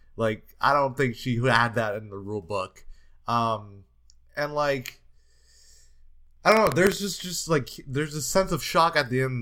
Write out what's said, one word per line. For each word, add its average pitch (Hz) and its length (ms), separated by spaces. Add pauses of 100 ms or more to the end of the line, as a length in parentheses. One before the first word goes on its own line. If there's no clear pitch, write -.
(160)
Like, 110 440
I 135 140
don't 135 240
think 131 180
she 123 220
had 117 380
that 110 200
in 107 140
the 98 80
rule 101 240
book. 95 440 (420)
Um, 107 560 (520)
and, 147 180
like, 143 460 (1500)
I 156 60
don't - 180
know, 139 60
there's 180 240
just, 196 220
just, 180 260
like, 151 220 (180)
there's 143 280
a 151 60
sense 185 300
of 156 120
shock 165 320
at 143 140
the 127 120
end 131 100 (100)